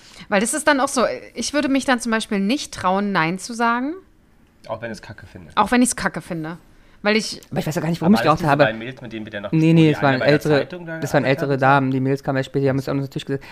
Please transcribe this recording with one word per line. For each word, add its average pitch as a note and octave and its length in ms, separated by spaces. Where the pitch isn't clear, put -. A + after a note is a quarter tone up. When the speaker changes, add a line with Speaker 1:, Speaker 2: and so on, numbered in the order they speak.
Speaker 1:
Weil G3+ 120
das A#3 120
ist D4+ 140
dann C#4+ 120
auch C4+ 80
so, B3+ 160
ich - 180
würde D4 160
mich C4+ 160
dann B3 140
zum A#3 120
Beispiel A3 280
nicht A3 340
trauen, G3 380
Nein F3 280
zu - 140
sagen. A#3+ 400
Speaker 2:
Auch A2 140
wenn A#2 100
es G#2+ 100
Kacke - 260
findest. F2 300
Speaker 1:
Auch G#3 140
wenn B3 100
ich's - 140
Kacke - 240
finde. D#3+ 380
Weil G#3 120
ich - 260
Speaker 3:
Aber - 80
ich - 80
weiß D3+ 80
ja F3 60
gar D#3+ 80
nicht, E3+ 120
warum F3+ 140
Speaker 2:
Aber - 80
Speaker 3:
ich - 60
Speaker 2:
alles D#3 100
Speaker 3:
geraucht - 20
Speaker 2:
diese D#3+ 100
Speaker 3:
habe. C#3+ 140
Speaker 2:
beiden A2 140
Mädels, B2+ 220
mit A#2 120
denen G#2+ 120
wir A2 60
dann G2+ 120
noch G#2 80
Speaker 3:
Nee, D#3+ 180
Speaker 2:
wo E3 60
Speaker 3:
nee, D#3+ 120
Speaker 2:
die - 40
Speaker 3:
es D3 60
waren - 100
Speaker 2:
eine C3 120
bei - 60
der C#3+ 80
Speaker 3:
ältere, D3+ 240
Speaker 2:
Zeitung F3 300
da - 120
Speaker 3:
das C#3+ 140
waren C#3+ 100
Speaker 2:
gearbeitet C3+ 200
Speaker 3:
ältere C#3 100
Speaker 2:
haben. C3 80
Speaker 3:
Damen, C3+ 300
die C3 80
Mädels C3+ 240
kamen C3+ 140
erst C3 120
später, C#3 140
die C3+ 60
haben C3 80
uns C3+ 120
auch C#3+ 40
noch C#3 80
einen C3+ 80
Tisch - 140
gesetzt. C3+ 280